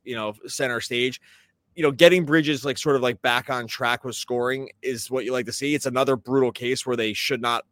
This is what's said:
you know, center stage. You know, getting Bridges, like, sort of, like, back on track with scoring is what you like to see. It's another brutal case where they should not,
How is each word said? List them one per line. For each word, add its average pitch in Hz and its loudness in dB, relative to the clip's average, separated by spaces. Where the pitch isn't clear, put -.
you 123 -10
know, 107 -6
center 123 -4
stage. 123 -2
You 165 -4
know, 143 6
getting 170 6
Bridges, 147 2
like, 135 -4
sort 147 2
of, 123 0
like, 123 0
back 123 0
on 123 -4
track 120 -2
with 123 -8
scoring 123 -4
is 123 -8
what 127 -2
you 123 -4
like 123 -2
to 120 -10
see. 143 -2
It's 135 -2
another 131 2
brutal 127 2
case 123 -4
where 123 0
they 110 0
should 123 -2
not, 117 -2